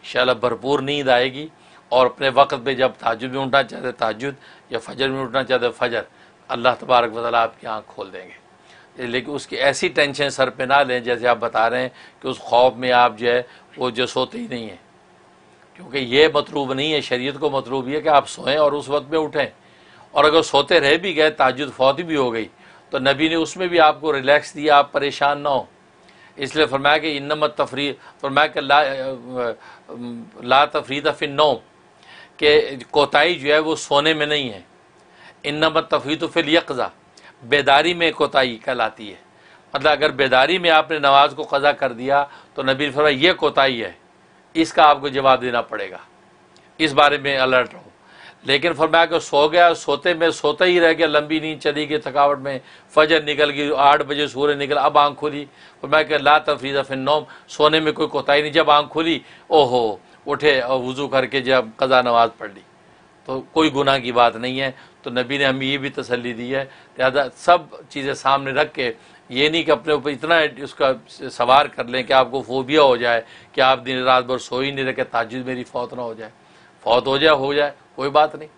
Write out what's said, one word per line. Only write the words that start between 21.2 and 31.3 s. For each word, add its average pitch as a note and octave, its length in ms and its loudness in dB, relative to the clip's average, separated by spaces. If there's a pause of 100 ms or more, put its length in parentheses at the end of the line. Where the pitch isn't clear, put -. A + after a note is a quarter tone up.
तहज्जुद C3+ 400 -2
फौत C3+ 300 0
भी E3 140 -6
हो B2+ 160 0
गई, A2+ 180 -8 (420)
तो C#3+ 100 -4
नबी C#3 280 0
ने E3 80 -2
उसमें E3 320 -4
भी F3 100 0
आपको D3+ 320 2
रिलैक्स C#3 420 0
दिया, D3 240 2
आप C#3+ 160 2
परेशान C#3+ 480 -2
ना C#3+ 80 -4
हो। B2+ 180 -2 (680)
इसलिए D3 280 0
फरमाया C#3 320 2
कि D#3 140 -4
इन्नमा D3 360 -4
तफरी-, C#3 460 -4 (280)
फरमाया C#3+ 260 0
कि D3+ 140 -6
ला, C#3 180 4
अ, D3+ 60 2
अ, B2+ 680 -6 (880)
ला C3 220 4
तफरीता C#3+ 460 -4
फिन D3 200 -6